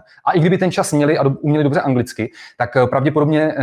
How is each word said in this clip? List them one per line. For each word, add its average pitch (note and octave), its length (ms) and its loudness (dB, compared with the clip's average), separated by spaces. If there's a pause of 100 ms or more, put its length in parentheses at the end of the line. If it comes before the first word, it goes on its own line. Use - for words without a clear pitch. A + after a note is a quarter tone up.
(260)
A D3 60 0
i F3+ 80 2
kdyby F3+ 180 2
ten F#3 140 0
čas - 220 -4
měli D3 240 2
a C#3 60 0
do-, C3+ 180 0
uměli D3+ 220 0
dobře C#3+ 180 0
anglicky, B2 500 -4 (260)
tak, - 200 -2
eh, - 100 4
pravděpodobně, D3+ 760 0